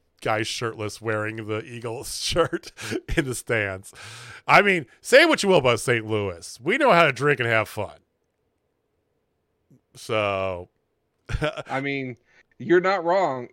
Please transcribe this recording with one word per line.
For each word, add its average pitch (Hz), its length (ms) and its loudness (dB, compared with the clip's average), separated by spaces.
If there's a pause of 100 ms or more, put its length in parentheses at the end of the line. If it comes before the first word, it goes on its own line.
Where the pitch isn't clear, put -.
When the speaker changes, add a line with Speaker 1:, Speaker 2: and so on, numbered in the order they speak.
(220)
Speaker 1:
guys 110 260 -2
shirtless 107 520 -8
wearing 107 360 -4 (120)
the 107 160 -6
Eagles 120 540 -12
<laughs> - 60 -8
shirt - 480 -2 (440)
in 151 100 0
the 123 100 -6
stands. 101 580 -4 (540)
I 190 160 8
mean, 185 240 0 (140)
say 294 240 8
what 311 180 2
you 196 60 2
will 185 100 6
about 123 220 2
Saint 113 260 0
Louis. 101 520 -4
We 185 180 -2
know 285 140 4
how 170 120 6
to 147 80 4
drink 139 280 0
and 120 80 0
have 110 220 0
fun. 98 280 -8 (2000)
So. 95 760 -4 (600)
<laughs> - 400 -4
Speaker 2:
I 135 120 -4
mean, 135 360 -6 (400)
you're 170 240 4
not 185 240 0
wrong. 160 480 2